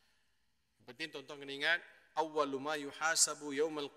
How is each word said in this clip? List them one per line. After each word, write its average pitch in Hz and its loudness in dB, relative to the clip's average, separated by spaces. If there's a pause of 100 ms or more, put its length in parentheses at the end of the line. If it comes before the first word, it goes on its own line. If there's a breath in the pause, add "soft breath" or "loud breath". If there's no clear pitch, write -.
(800)
Yang 107 -20
penting, 151 -8
tuan-tuan 143 -12
kena 139 -10
ingat, 156 4 (360)
"Awwalu 151 2
ma 151 0
yuhasabu 147 0
yaumal 147 -2